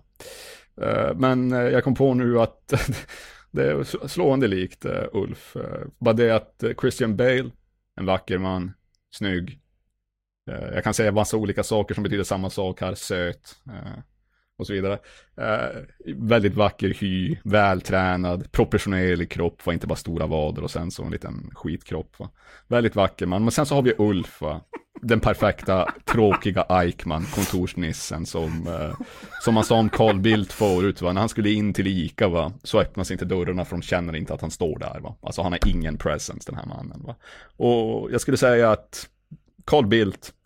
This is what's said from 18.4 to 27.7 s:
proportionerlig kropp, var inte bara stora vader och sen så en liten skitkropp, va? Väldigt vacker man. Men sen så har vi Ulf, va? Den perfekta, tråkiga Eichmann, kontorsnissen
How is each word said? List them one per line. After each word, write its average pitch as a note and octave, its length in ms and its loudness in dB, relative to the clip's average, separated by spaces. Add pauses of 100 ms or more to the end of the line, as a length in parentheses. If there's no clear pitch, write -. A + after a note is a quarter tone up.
proportionerlig F#2 800 0
kropp, - 340 -4
var F2 80 0
inte E2 140 -4
bara - 80 -2
stora D#2+ 320 -4
vader D#2+ 360 -2
och - 80 -8
sen E2+ 200 -6
så - 120 -12
en - 80 -8
liten - 440 -10
skitkropp, - 640 -8
va? - 100 -12 (380)
Väldigt A#2+ 280 2
vacker F#2+ 300 2
man. F#2 180 0
Men A#2 80 4
sen D3+ 140 0
så C#3+ 100 0
har C#3 60 4
vi B2 160 4
Ulf, G#2 440 0
va? D2+ 200 -6 (400)
Den A2+ 180 2
perfekta, G2 720 2 (120)
tråkiga G2 640 4
Eichmann, F2 560 0
kontorsnissen F2 1000 -4